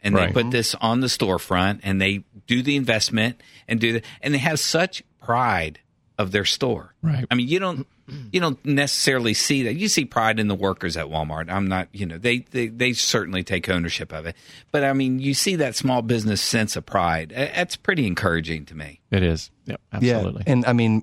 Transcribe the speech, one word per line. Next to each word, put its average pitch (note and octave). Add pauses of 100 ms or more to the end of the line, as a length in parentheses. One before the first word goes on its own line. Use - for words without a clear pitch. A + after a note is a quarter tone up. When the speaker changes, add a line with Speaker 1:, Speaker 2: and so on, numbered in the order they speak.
Speaker 1:
and G2+
they F#2+
Speaker 2:
Right. F2
Speaker 1:
put A#2+
this A#2+
on A#2
the B2+
storefront, F#2+
and G2
they G2 (240)
do B2
the C#3+
investment A2+ (260)
and A#2
do A2+
the, A#2 (200)
and C#3+
they C#3
have D#3
such - (180)
pride A2 (380)
of F#2+
their G2+
store. -
Speaker 2:
Right. C#3+
Speaker 1:
I B2
mean, B2
you E3+
don't, F3 (440)
you F3+
don't D#3
necessarily C#3
see C3+
that. A2+
You G3+
see E3+
pride A2
in G#2+
the G2
workers F#2
at D#2
Walmart. D#2
I'm F#2+
not, F#2
you G2
know, E2
they, A#2+ (120)
they, A#2+
they A#2+
certainly F#2
take F2+
ownership E2+
of D#2
it. E2 (360)
But, D3
I C#3
mean, C3
you C#3
see F#3+
that C#3+
small B2+
business A2
sense A2
of D#2+
pride. E2
A-, C3+
that's F3
pretty E3
encouraging E2
to D#2+
me. D2 (100)
Speaker 2:
It F#2+
is. E2 (160)
Yep, - (200)
Speaker 3:
Yeah. A#2+
Speaker 2:
absolutely. -
Speaker 3:
And, B2
I B2
mean, A2